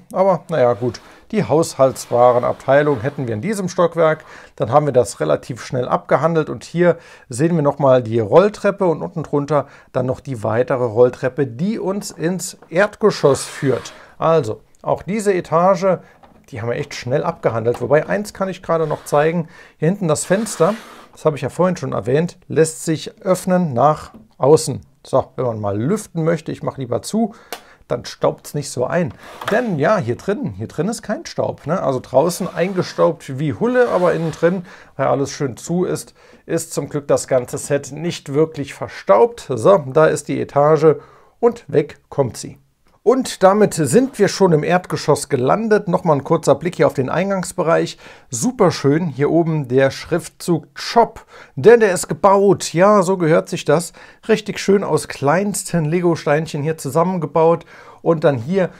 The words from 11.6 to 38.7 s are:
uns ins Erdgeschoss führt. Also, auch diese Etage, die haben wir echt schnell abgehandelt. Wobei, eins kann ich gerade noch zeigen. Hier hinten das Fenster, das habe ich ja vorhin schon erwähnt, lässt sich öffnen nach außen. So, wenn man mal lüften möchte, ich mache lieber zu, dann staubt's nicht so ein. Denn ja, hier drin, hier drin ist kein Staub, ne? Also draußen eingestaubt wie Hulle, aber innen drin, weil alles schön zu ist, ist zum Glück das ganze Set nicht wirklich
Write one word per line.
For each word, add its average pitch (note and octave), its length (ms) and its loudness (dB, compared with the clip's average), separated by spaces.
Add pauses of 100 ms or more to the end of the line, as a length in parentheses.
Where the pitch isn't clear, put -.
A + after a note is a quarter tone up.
uns G3+ 320 -6
ins F3 440 -6 (140)
Erdgeschoss E3 760 2
führt. - 480 -4 (240)
Also, D3+ 440 0 (220)
auch C#3+ 200 -4
diese G3+ 320 -2
Etage, F3+ 640 2 (520)
die A2 120 -10
haben A#2 60 -6
wir A#2+ 80 -2
echt - 180 -8
schnell C3+ 300 -4
abgehandelt. A#2 560 -2
Wobei, C#3 280 -2
eins G3+ 240 -4
kann F#3+ 160 -6
ich F#3 140 -10
gerade E3 240 -2
noch D3 200 -6
zeigen. D#3+ 420 0 (300)
Hier D3+ 100 0
hinten G3 180 -2
das D3+ 180 0
Fenster, G3+ 500 0 (360)
das - 140 -8
habe D#3 100 2
ich C3+ 80 -12
ja C3 60 -2
vorhin F3+ 280 0
schon C3 140 -8
erwähnt, B2+ 560 -2
lässt D#3 380 0
sich - 380 -6
öffnen F3+ 500 0
nach C#3 400 2 (260)
außen. C#3+ 440 2 (220)
So, C3 200 0 (100)
wenn C3 120 -4
man A2+ 140 -6
mal G2+ 160 -2
lüften E3 460 -4
möchte, D#3 300 -2
ich - 100 -12
mache C#3 180 -6
lieber A#2 220 -4
zu, G#3+ 320 -2 (540)
dann C3 180 -4
staubt's - 480 -4
nicht D3 160 -6
so B2+ 160 -4
ein. D3+ 260 -2 (380)
Denn G#3+ 280 0
ja, F#3+ 200 2
hier A#2+ 180 -4
drin, G3 400 -6
hier G#2+ 120 -8
drin D#3+ 200 -4
ist A3+ 140 -6
kein C#4 240 -8
Staub, - 400 -6
ne? E3+ 160 -2
Also C3 180 -2
draußen E3 480 0
eingestaubt E3+ 920 -2
wie D3 140 -2
Hulle, A#3+ 360 0
aber F3+ 260 2
innen D#3+ 180 -2
drin, F3 320 0 (320)
weil C3+ 120 0
alles C3+ 220 0
schön B2 280 -6
zu F3+ 260 -4
ist, - 300 -6 (320)
ist E3 260 -6
zum C#3+ 160 -6
Glück C#3+ 180 -8
das C3+ 220 0
ganze C3 300 -2
Set C#3+ 340 -4
nicht D3+ 400 -8
wirklich D3 400 -2